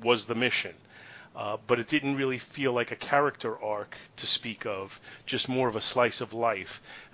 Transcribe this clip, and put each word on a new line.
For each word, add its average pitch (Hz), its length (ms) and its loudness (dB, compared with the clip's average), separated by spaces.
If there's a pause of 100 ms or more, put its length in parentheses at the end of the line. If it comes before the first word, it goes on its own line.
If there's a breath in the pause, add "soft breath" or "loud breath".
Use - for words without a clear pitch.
was 117 220 6
the 120 100 -4
mission. 113 400 0 (600 loud breath)
Uh, 107 320 -4
but 123 120 4
it 117 80 -2
didn't 139 300 2
really 131 220 0
feel 135 340 -2
like 120 200 0
a 113 40 -4
character 139 680 0
arc 104 320 -4 (220)
to 113 100 -4
speak - 380 0
of, 98 340 -6 (280 loud breath)
just 131 240 -2
more 127 180 2
of 110 80 -2
a 107 60 -2
slice 120 400 2
of 110 100 -8
life. 110 480 -2 (340 loud breath)